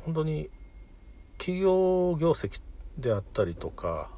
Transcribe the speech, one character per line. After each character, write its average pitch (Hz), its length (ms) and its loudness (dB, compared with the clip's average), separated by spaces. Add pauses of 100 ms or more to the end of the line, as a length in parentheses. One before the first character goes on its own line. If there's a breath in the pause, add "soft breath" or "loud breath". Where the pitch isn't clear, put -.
本 165 80 -2
当 160 100 0
に 151 260 -2 (880)
企 180 220 -2
業 185 560 4
業 160 160 4
績 - 300 -2 (360)
で 123 140 0
あ 104 60 2
っ 98 60 -2
た - 200 0
り 85 120 -2
と 82 140 -8
か、 80 480 -6